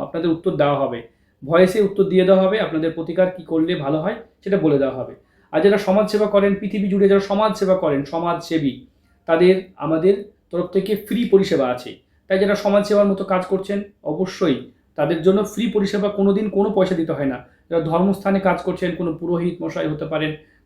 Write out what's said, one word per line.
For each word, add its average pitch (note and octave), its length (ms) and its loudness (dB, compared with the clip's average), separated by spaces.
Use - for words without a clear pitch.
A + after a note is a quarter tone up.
আপনাদের E3+ 320 -4
উত্তর F3 240 -4
দেওয়া C#3+ 220 2
হবে, B2 160 -4
ভয়েসে F3 360 4
উত্তর G3 240 0
দিয়ে F#3 160 4
দেওয়া F#3+ 160 6
হবে, F#3+ 160 0
আপনাদের E3 360 -2
প্রতিকার F3 400 0
কী - 80 -16
করলে E3 280 0
ভালো D3+ 200 -2
হয় A3+ 120 -4
সেটা G3 220 -2
বলে D3 180 4
দেওয়া C3 180 -2
হবে। - 140 -10
আর D#3 120 0
যারা G3+ 220 6
সমাজসেবা G#3 480 2
করেন, G3+ 260 4
পৃথিবী G#3 280 -4
জুড়ে G3 200 4
যারা G3 220 4
সমাজসেবা G3 540 2
করেন, C#3+ 160 2
সমাজসেবী, E3 600 -2
তাদের F3 260 6
আমাদের D#3+ 380 0
তরফ F3 160 -4
থেকে G3 160 -2
ফ্রি A#3 140 -2
পরিষেবা D#3+ 420 4
আছে। A#2 160 -12
তাই F#3+ 120 0
যারা G3+ 220 2
সমাজসেবার G3+ 480 2
মতো F#3+ 120 -4
কাজ F#3 180 -2
করছেন, G3+ 260 -4
অবশ্যই E3+ 460 -2
তাদের D#3+ 280 0
জন্য G3 140 4
ফ্রি A3 120 -4
পরিষেবা, G3+ 320 0
কোনো G3 140 4
দিন G#3+ 140 0
কোনো G3+ 200 2
পয়সা F#3 240 2
দিতে D#3+ 160 -2
হয় C#3 160 -2
না। B2 60 -8
যারা E3 220 0
ধর্মস্থানে F#3+ 500 0
কাজ F#3 260 0
করছেন, F3+ 240 -4
কোনো F3 180 -2
পুরোহিত E3+ 440 -2
মশাই D#3+ 300 -4
হতে D3+ 200 -6
পারেন, D#3 180 -4